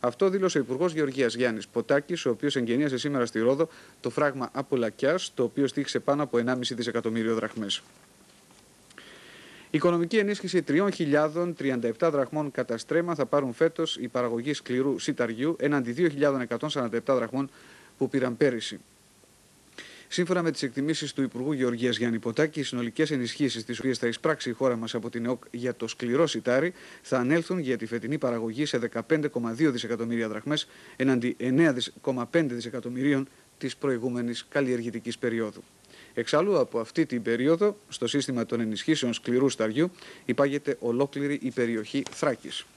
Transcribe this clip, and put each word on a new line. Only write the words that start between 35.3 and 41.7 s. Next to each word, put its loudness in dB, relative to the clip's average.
Εξάλλου, 2
από 0
αυτή 0
την -4
περίοδο, 2
στο -4
σύστημα 0
των -2
ενισχύσεων 0
σκληρού 2
σιταριού 0
υπάγεται 0
ολόκληρη 0
η -2
περιοχή 0